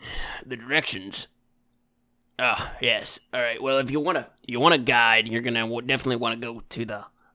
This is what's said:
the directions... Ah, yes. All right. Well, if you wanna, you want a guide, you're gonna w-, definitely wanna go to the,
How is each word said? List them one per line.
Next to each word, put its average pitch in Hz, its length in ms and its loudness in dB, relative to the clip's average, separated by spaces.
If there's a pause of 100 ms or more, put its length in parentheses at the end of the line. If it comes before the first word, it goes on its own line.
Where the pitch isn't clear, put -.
(460)
the 127 100 -10
directions... 117 720 -2 (1080)
Ah, 123 420 -2
yes. 113 400 0 (120)
All 127 80 -4
right. 117 220 -2
Well, 135 160 2
if 131 120 0
you 143 100 0
wanna, 151 260 -2 (200)
you 120 120 -4
want 156 160 8
a 160 40 6
guide, 117 500 6
you're 113 140 -2
gonna 120 180 0
w-, 117 260 -4
definitely 131 300 0
wanna 117 200 0
go 117 240 -10
to 113 240 -8
the, 107 200 -8 (300)